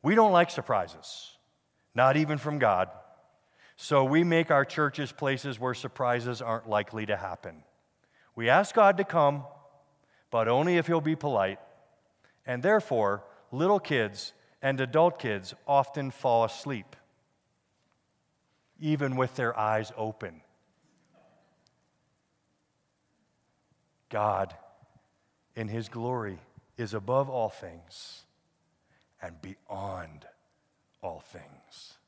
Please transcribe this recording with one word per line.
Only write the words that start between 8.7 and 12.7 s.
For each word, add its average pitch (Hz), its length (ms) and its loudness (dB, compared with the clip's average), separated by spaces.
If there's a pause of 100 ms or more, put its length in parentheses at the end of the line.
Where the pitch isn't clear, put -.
God 202 220 6
to 190 80 0
come, 147 400 2 (840)
but 113 180 2
only 156 280 2
if 165 120 0
he'll 165 120 2
be 156 140 0
polite. 107 460 0 (840)
And 123 180 -6
therefore, 120 600 2 (300)